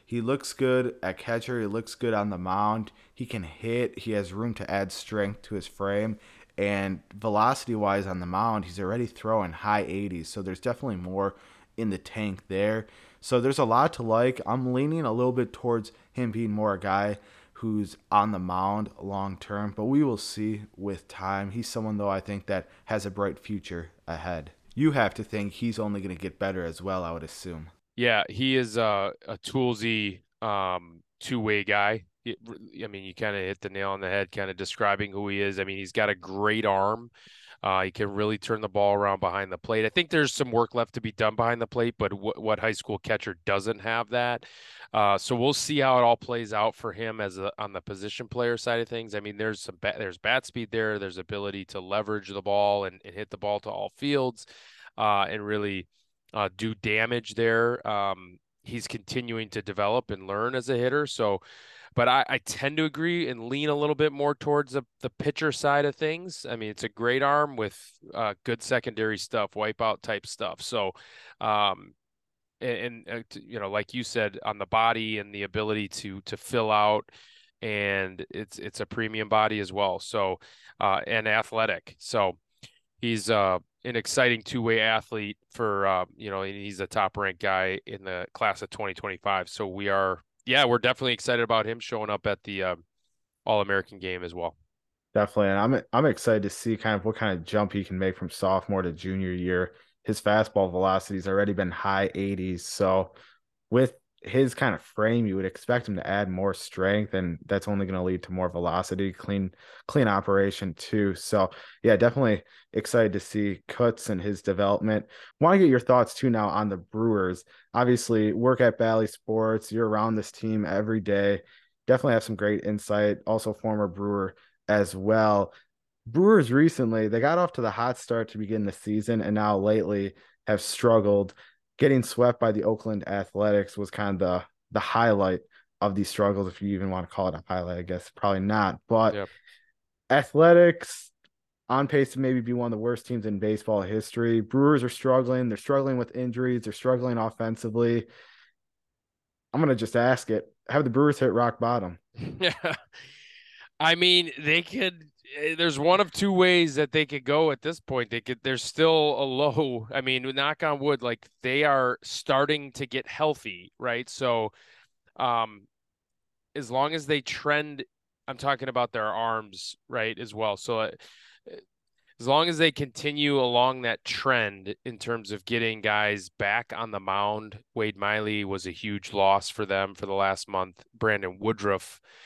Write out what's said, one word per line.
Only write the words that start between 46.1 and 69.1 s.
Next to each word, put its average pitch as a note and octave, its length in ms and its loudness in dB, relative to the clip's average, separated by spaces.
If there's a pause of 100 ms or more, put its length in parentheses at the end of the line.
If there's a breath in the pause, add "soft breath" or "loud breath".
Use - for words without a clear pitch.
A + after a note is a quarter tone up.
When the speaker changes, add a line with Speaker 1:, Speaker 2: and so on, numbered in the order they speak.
Speaker 2:
plays A#2 360 -8
out G#2+ 240 0
for G#2+ 160 -10
him A2 280 -8
as F#2+ 160 -6
a, F#2+ 220 -6
on G2+ 140 -8
the F#2 80 -8
position G#2 480 -12
player A#2+ 280 -2
side A#2 220 -2
of A#2 100 -4
things. A2+ 240 -8
I G#2 80 -6
mean, G#2 160 -10
there's G#2+ 240 -4
some F#2 200 -14
ba-, - 180 -2
there's F#2+ 200 -8
bat B2 280 0
speed A2+ 240 -10
there. G#2+ 300 -2
There's F#2+ 180 -8
ability G2 480 -8
to - 140 -12
leverage G2+ 480 -4
the G2 140 -8
ball G2+ 420 2
and, F#2 200 -10
and F#2+ 80 -18
hit G2+ 160 -10
the G2+ 100 -14
ball G#2 220 -4
to G#2+ 100 -10
all G2+ 260 -8
fields, C3+ 500 -2 (500 loud breath)
uh, G#2 320 2
and G#2 160 -6
really, G#2 440 -4 (440)
uh, G2+ 240 0
do A2 200 -4
damage A2+ 580 -2
there. A#2 520 2
Um, F#2+ 520 -4 (240)
he's A#2 240 -10
continuing A2+ 640 -8
to G#2+ 120 -6
develop G#2 500 0
and F#2+ 160 -10
learn A2 260 -2
as B2 140 -4
a C3 80 0
hitter. B2+ 300 0
So, G#2 340 0 (540 loud breath)
but A#2+ 120 4
I, B2+ 220 4
I C3 100 0
tend - 380 -4
to D#3+ 80 2
agree D#3+ 440 -2
and A#2+ 200 -8
lean C#3+ 220 -2
a D3 40 2
little D3 200 2
bit D3 180 2
more C#3+ 220 0
towards D3 380 0
the, C3+ 120 -4 (160)
the B2+ 100 -6
pitcher D3 400 -2
side C#3+ 340 2
of C#3+ 120 0
things. E3 520 -6
I A2+ 60 -6
mean, A2 160 -8
it's G#2 140 -8
a A2+ 40 -6
great A#2+ 340 0
arm C#3+ 340 2
with, A2 200 -4 (380)
uh, G#2+ 200 -2 (100)
good A#2 180 -4
secondary A2 560 -2